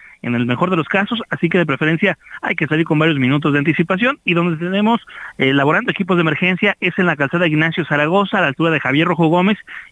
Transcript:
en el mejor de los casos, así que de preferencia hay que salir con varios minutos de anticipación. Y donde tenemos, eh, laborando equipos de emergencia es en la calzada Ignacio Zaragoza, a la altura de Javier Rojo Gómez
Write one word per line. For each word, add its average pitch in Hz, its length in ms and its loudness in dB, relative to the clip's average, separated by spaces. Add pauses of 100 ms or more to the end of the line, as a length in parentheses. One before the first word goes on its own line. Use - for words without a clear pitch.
(240)
en 120 100 -2
el 120 140 0
mejor 143 240 0
de 185 40 0
los 160 120 0
casos, 208 320 -2 (100)
así 165 200 -2
que 185 100 2
de 170 80 2
preferencia 160 500 0 (240)
hay - 140 -4
que 156 120 -2
salir 160 180 0
con 156 120 0
varios 156 220 2
minutos 143 340 2
de 143 60 2
anticipación. 185 680 0
Y 185 80 0
donde 170 240 0
tenemos, 202 440 0 (360)
eh, 135 160 2
laborando 143 380 2
equipos 180 260 -2
de 175 40 2
emergencia 180 580 0
es 180 180 -4
en 185 80 2
la 165 100 0
calzada 165 320 0
Ignacio 156 380 0
Zaragoza, 180 540 0
a - 20 2
la 156 60 2
altura 160 240 0
de 151 80 0
Javier 147 280 0
Rojo 165 200 2
Gómez 180 300 2 (340)